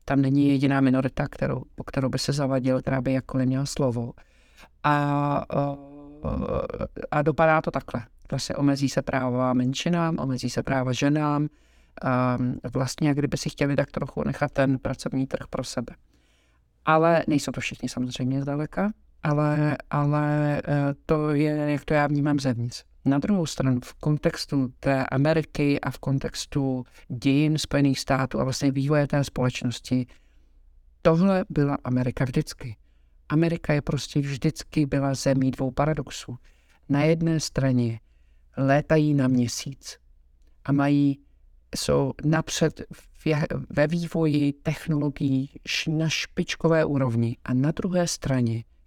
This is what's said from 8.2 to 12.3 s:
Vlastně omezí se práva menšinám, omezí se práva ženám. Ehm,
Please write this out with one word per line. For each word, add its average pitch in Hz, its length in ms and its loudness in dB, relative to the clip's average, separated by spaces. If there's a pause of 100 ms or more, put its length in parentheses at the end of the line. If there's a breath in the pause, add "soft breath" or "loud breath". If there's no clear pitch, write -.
Vlastně - 240 -4
omezí 139 340 2
se 147 120 -2
práva 127 520 -2
menšinám, 160 640 0
omezí 127 300 -4
se 117 140 -4
práva 131 300 0
ženám. 147 540 0 (560 soft breath)
Ehm, 127 520 0 (180)